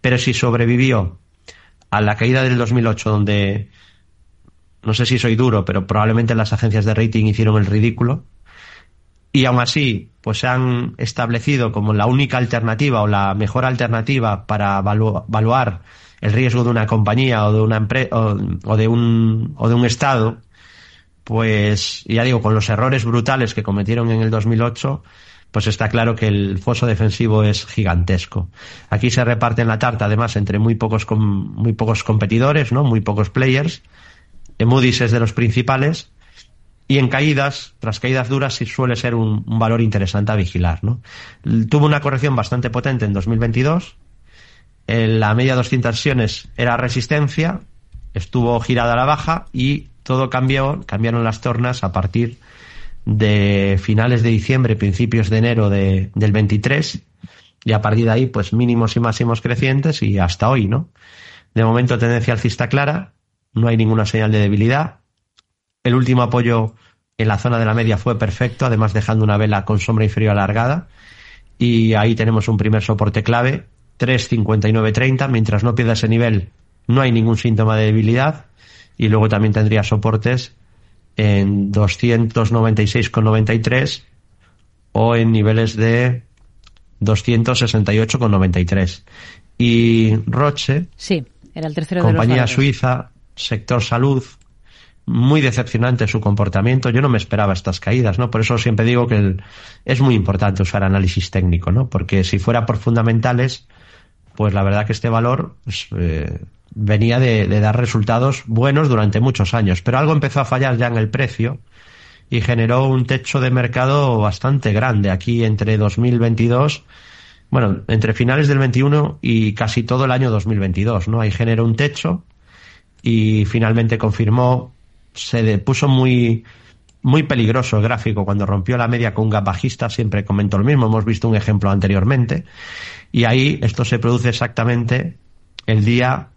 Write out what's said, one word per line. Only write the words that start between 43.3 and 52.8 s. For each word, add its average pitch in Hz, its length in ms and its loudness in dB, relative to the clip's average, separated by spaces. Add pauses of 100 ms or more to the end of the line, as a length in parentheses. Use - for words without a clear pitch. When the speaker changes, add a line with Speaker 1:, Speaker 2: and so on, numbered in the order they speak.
Speaker 1:
veintidós. 127 580 -2 (880)
En 113 340 0
la 107 140 2
media 127 200 2
doscientas 120 420 0
sesiones 127 600 -2
era 120 220 0
resistencia, 147 840 -2 (540)
estuvo 120 460 -2
girada 117 340 0
a - 20 2
la 127 80 2
baja 160 480 -2
y 139 360 -2 (140)
todo 131 280 -2
cambió, 135 560 -2
cambiaron 113 380 -2
las 113 180 -4
tornas 123 420 -2
a 92 80 -4
partir 117 460 -2 (640)